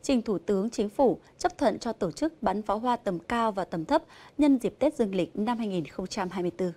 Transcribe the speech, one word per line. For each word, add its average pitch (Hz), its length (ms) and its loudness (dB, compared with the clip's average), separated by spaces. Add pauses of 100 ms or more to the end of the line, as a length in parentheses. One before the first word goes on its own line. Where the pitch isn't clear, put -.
trình 254 200 2
Thủ 190 160 -2
tướng 202 320 0
Chính 208 180 -2
phủ 214 300 2 (200)
chấp - 200 -2
thuận 254 200 2
cho 226 140 -6
tổ 185 180 -4
chức 311 320 -4
bắn 208 200 0
pháo 208 160 -2
hoa 240 180 0
tầm 185 220 -4
cao 226 340 0
và 190 120 -4
tầm 165 200 -4
thấp 311 180 2 (360)
nhân 277 240 6
dịp 202 160 -2
Tết 302 160 2
Dương 196 200 0
lịch 175 220 -2
năm 220 220 -2
hai 226 80 -4
nghìn 185 180 -2
không 185 220 -8
trăm 185 240 -4
hai 180 120 -4
mươi 175 140 -2
tư. 180 200 -2